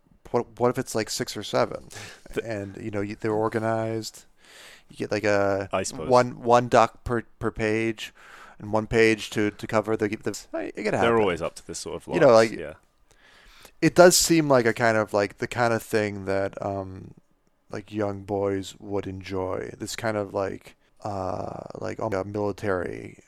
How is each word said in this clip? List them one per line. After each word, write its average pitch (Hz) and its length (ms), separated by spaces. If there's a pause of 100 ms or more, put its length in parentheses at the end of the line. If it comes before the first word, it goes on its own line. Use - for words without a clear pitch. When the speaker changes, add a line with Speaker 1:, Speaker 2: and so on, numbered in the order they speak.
(320)
Speaker 1:
what, 120 280
what 120 100
if 127 100
it's, - 160
like, 110 160
six - 260
or 104 60
seven? - 420 (480)
Speaker 2:
The - 100
Speaker 1:
And, 101 380
you 110 80
know, 104 120
you, 104 140
they're 113 160
organized. 113 960 (640)
You - 80
get, 120 140
like, 104 140
a 98 460
Speaker 2:
I - 120
suppose. - 260
Speaker 1:
one, 123 320
one 120 280
duck 110 340
per, 120 180 (160)
per 113 140
page, 110 640 (440)
and 104 160
one 107 140
page 110 420
to, 104 220
to - 160
cover 110 280
the, 110 120
the, 107 240 (340)
it - 80
could - 120 (100)
happen. 104 60
Speaker 2:
They're 117 180
always 87 240
up 82 140
to - 100
this 85 100
sort 82 200 (100)
of - 60
Speaker 1:
You 175 60
know, 151 120
Speaker 2:
larks, 113 200
Speaker 1:
like, 110 80
Speaker 2:
yeah. 76 140 (1080)
Speaker 1:
it 160 140
does 180 220
seem 160 320
like 127 160
a 110 80
kind 113 240
of, 107 160
like, 101 240
the 120 100
kind 117 260
of 110 80
thing 104 440
that, 98 400
um, 95 480 (580)
like, 104 220
young 101 300
boys 98 560
would 101 280
enjoy. 95 680
This 107 180
kind 110 220
of, 98 160
like, 98 420 (300)
uh, 98 580 (120)
like, 101 260
almost 101 240
a - 20
military, 101 1000